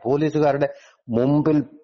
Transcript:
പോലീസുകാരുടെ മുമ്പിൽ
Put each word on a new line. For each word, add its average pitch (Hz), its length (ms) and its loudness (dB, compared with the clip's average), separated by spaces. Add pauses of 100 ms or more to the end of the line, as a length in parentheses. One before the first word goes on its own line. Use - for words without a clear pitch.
പോലീസുകാരുടെ 143 680 0 (400)
മുമ്പിൽ 147 540 2 (200)